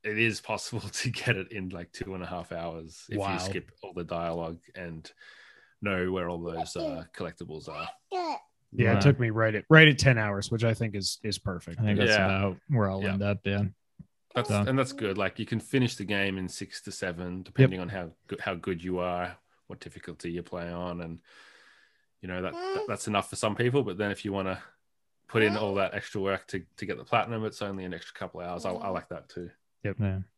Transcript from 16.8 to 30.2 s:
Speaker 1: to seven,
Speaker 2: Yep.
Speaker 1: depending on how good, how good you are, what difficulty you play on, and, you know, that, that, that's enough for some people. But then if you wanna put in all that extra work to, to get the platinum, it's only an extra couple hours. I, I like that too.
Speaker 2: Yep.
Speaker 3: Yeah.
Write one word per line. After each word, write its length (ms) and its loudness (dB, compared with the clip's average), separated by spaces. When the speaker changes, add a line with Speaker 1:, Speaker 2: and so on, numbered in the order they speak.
Speaker 1:
to 80 -10
seven, 460 -6
Speaker 2:
Yep. 80 -10
Speaker 1:
depending 340 6
on 100 -6
how 240 -8
good, 120 -6
how 160 -2
good 280 -4
you 160 -2
are, 380 -2
what 120 -14
difficulty 520 -10
you 100 -6
play 300 -8
on, 300 -6
and, 180 -10
you 80 -12
know, 140 -4
that, 120 -4
that, 340 -4
that's 200 -4
enough 220 2
for 60 -10
some 200 0
people. 280 2
But 160 -4
then 100 0
if 160 -6
you 80 -2
wanna 300 -2
put 160 4
in 120 4
all 200 0
that 180 2
extra 260 -6
work 280 0
to, 180 -8
to 100 -10
get 100 -4
the 60 -14
platinum, 420 0
it's 160 -6
only 240 -6
an 80 -6
extra 220 -12
couple 260 -10
hours. 240 -6
I, 60 0
I 180 -6
like 200 -4
that 200 -12
too. 220 -12
Speaker 2:
Yep. 160 -4
Speaker 3:
Yeah. 200 0